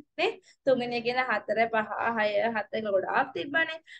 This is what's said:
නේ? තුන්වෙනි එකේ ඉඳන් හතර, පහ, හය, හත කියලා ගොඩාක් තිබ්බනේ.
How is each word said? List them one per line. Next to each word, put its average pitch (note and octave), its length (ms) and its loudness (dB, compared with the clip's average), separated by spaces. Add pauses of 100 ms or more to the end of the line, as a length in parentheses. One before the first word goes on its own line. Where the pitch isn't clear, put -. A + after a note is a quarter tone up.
(140)
නේ? F#4 160 0 (320)
තුන්වෙනි A#3+ 360 2
එකේ A#3+ 160 -2
ඉඳන් B3+ 140 0
හතර, G#3+ 380 0
පහ, A3 260 0 (220)
හය, G#3+ 160 2 (160)
හත A3 240 -2
කියලා G#3+ 260 -2
ගොඩාක් F#3+ 360 2
තිබ්බනේ. D#4+ 460 -2 (220)